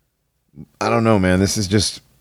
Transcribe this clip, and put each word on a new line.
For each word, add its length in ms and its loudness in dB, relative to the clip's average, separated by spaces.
I 80 -4
don't 160 0
know, 140 4
man. 220 2
This 180 0
is 100 -6
just 320 -2